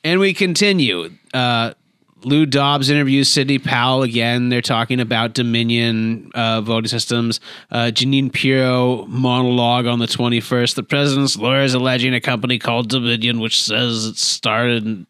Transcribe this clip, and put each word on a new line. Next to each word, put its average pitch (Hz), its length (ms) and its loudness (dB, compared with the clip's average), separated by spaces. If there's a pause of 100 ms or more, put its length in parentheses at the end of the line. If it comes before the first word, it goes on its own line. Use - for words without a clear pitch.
And 175 160 2
we 196 140 2
continue. 160 760 0 (240)
Uh, 120 400 0 (500)
Lou 147 220 4
Dobbs 139 440 2
interviews 139 400 2
Sidney 139 300 0
Powell 131 440 0
again. 120 460 0
They're 120 120 0
talking 120 380 0
about 117 340 0
Dominion, 117 1000 0
uh, 113 280 -2
voting 113 260 -2
systems. 117 520 -2 (300)
Uh, 117 240 -2
Jeanine 135 400 0
Pirro 127 720 0
monologue 123 800 2
on 120 140 0
the 117 80 0
twenty-first. 120 680 0
The - 80 -6
president's 139 540 0
lawyers 131 380 2
alleging 127 400 0
a 117 60 -2
company 123 360 -2
called 117 320 -2
Dominion, 117 500 0
which 110 220 -2
says 113 440 -2
it 110 120 -8
started 117 680 0
in 101 240 -6